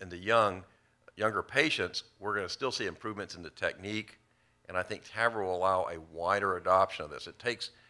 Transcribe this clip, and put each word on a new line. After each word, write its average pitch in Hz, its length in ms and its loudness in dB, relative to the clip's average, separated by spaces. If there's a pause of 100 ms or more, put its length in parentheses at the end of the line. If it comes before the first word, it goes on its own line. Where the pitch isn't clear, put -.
in 95 80 -12
the 87 100 -10
young, 101 440 4 (540)
younger 104 260 0
patients, 131 600 0 (140)
we're 101 160 -4
gonna 98 140 -2
still 131 220 -2
see 113 160 -4
improvements 98 480 -8
in 87 80 -12
the 80 80 -12
technique, 104 680 -4 (500)
and 92 100 -4
I 92 40 2
think 92 220 -8
tavr 113 400 0
will 92 120 0
allow 92 320 4
a 85 100 -8 (140)
wider 92 440 2
adoption 90 480 4
of 76 60 -10
this. 71 160 -10
It 85 120 -14
takes, - 320 -4 (200)